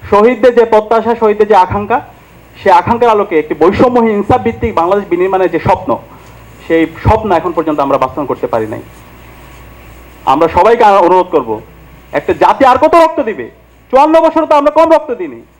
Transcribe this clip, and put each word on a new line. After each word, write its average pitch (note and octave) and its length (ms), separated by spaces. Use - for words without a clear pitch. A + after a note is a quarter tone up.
শহীদদের A#3+ 440
যে A#3 100
প্রত্যাশা, A3 560
শহীদদের G#3 280
যে G#3+ 60
আকাঙ্ক্ষা, G#3 460
সে G3 80
আকাঙ্ক্ষার A3+ 400
আলোকে G3+ 280
একটি D#3 160
বৈষম্যহীন A3+ 560
ইনসাফ G#3+ 300
ভিত্তিক A3+ 340
বাংলাদেশ F#3 360
বিনির্মাণের F#3 400
যে E3 80
স্বপ্ন, F3+ 400
সেই E3 200
স্বপ্ন G#3+ 460
এখন E3 200
পর্যন্ত D#3 280
আমরা C3+ 180
বাস্তবায়ন B2+ 280
করতে - 200
পারি A2 200
নাই। - 140
আমরা D#3 240
সবাইকে A3 360
আ-, G3+ 160
অনুরোধ F3+ 260
করব, A2+ 340
একটা D#3 200
জাতি F#3+ 320
আর B3 140
কত D#4+ 160
রক্ত D#4+ 260
দিবে? E3+ 300
চুয়ান্ন D#4 300
বছরে D#4+ 260
তো D#4 80
আমরা D4 160
কম D#4+ 220
রক্ত D4+ 180
দিইনি। B3 300